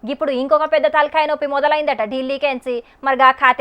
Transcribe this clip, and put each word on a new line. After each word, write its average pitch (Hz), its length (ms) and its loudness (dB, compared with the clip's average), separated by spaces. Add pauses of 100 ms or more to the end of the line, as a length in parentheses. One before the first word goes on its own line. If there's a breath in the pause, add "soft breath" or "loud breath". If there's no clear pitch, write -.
ఇప్పుడు 285 220 -4
ఇంకొక 277 320 0
పెద్ద 311 240 2
తలకాయ 302 380 2
నొప్పి 294 220 -4
మొదలైందట 285 560 0
ఢిల్లీకేంచి. 262 800 -4 (200 soft breath)
మరి 269 120 0
గా 262 160 6
కథ 262 300 2